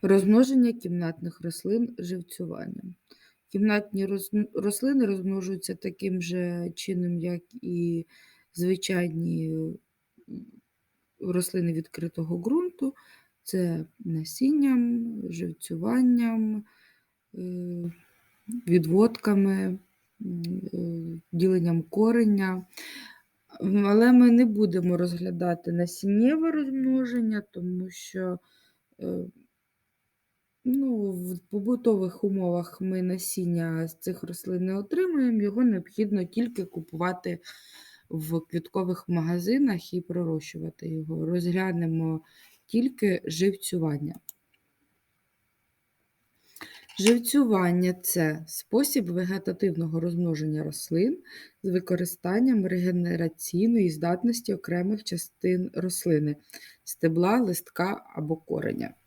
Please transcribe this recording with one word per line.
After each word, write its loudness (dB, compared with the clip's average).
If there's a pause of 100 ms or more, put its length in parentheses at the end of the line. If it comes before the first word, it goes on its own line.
Розмноження 6
кімнатних -6
рослин -2
живцюванням. -10 (540)
Кімнатні 0
роз-, -2
рослини 2
розмножуються -4
таким -6
же -4
чином, -4
як -4 (200)
і -2 (480)
звичайні, -2
м, -6 (1400)
рослини -2
відкритого -6
ґрунту. -2 (480)
Це -2 (120)
насінням, 0 (160)
живцюванням, 0 (720)
е, -12 (1080)
відводками, 2 (420)
м, -6 (320)
е, -6 (120)
діленням 2
кореня. 2 (960)
М, 4
але 8
ми 12
не 8
будемо 2
розглядати -2
насіннєве 2
розмноження, 0 (100)
тому -6
що, -6 (640)
е, -6 (1500)
ну, 0
в -8
побутових -2
умовах -2
ми -2
насіння -2
з -16
цих -8
рослин -6
не -2
отримуємо, 0
його 0
необхідно 0
тільки -4
купувати -6 (720)
в -4
квіткових -6
магазинах 0
і -2
пророщувати -6
його. -6
Розглянемо 0 (460)
тільки 0
живцювання. -2 (2750)
Живцювання — 4
це 0
спосіб -2
вегетативного -2
розмноження -2
рослин -2 (440)
з -2
використанням 0
регенераційної 0
здатності -2
окремих -2
частин -2
рослини, 0 (480)
стебла, 2
листка -2 (100)
або -4
кореня. -6 (120)